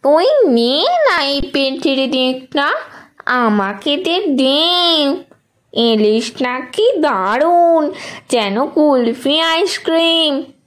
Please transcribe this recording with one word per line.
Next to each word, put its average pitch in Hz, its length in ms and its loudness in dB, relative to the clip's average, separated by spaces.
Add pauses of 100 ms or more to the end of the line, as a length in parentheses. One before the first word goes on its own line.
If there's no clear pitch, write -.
তুই 320 280 4 (180)
নে 247 340 2
না 539 420 0
এই 277 160 -2
পেটের 269 680 -2
দিকটা, 262 640 -2 (540)
আমাকে 220 680 -2
দে, 370 240 -2
দে। 285 500 0 (1000)
ইলিশ 220 680 0
নাকি 262 580 -2
দারুণ, 302 920 2 (380)
যেন 214 380 -2
কুলফি 277 760 0
আইসক্রিম। 330 1000 0 (240)